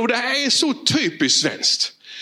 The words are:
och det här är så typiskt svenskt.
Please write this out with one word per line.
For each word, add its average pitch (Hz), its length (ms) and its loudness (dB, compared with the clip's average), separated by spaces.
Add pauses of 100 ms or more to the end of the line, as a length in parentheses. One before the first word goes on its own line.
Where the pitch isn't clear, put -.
och 226 60 2
det 226 80 2
här 269 300 -2
är 254 40 0
så 302 240 2
typiskt - 680 0
svenskt. - 520 -2 (280)